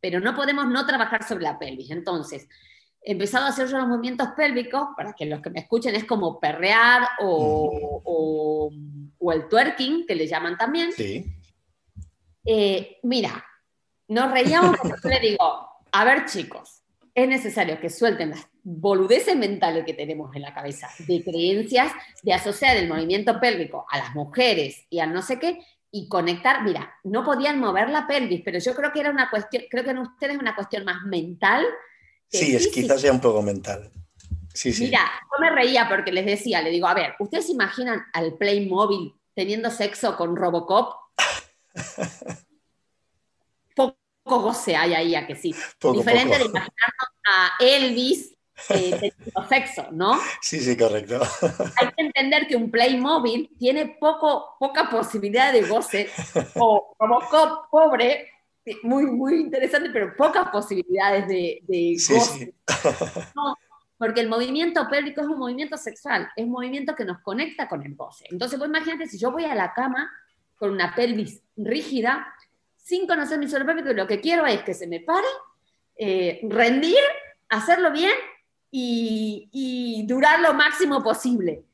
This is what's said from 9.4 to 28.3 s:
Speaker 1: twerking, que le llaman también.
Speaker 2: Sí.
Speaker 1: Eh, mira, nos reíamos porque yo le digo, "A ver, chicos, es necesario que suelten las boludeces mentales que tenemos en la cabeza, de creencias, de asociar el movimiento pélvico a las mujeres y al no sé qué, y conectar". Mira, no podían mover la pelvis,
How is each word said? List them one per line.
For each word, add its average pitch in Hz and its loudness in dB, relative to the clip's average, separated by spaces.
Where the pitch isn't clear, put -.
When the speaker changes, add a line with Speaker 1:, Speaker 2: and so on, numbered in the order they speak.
Speaker 1:
twerking, 277 2
que 196 -2
le 156 -2
llaman 170 -4
también. 330 -2
Speaker 2:
Sí. 110 -8
Speaker 1:
Eh, 202 0
mira, 233 -2
nos 247 0
reíamos 302 6
porque - -4
yo - -2
le 262 2
digo, 196 0
"A 202 4
ver, 269 4
chicos, - -12
es 254 4
necesario 202 -2
que 170 -6
suelten 175 0
las 147 -14
boludeces 196 2
mentales 180 0
que 160 -6
tenemos 147 -10
en 143 -10
la 143 -14
cabeza, 139 -12
de 175 0
creencias, 202 0
de 196 2
asociar 208 2
el 180 0
movimiento 185 0
pélvico 175 -2
a 143 -4
las 123 -8
mujeres 147 0
y 170 -4
al 160 -2
no 180 -4
sé 254 -6
qué, 339 -4
y 202 -10
conectar". 175 0
Mira, - -2
no 214 -2
podían 285 0
mover 214 0
la 302 -2
pelvis, 240 -2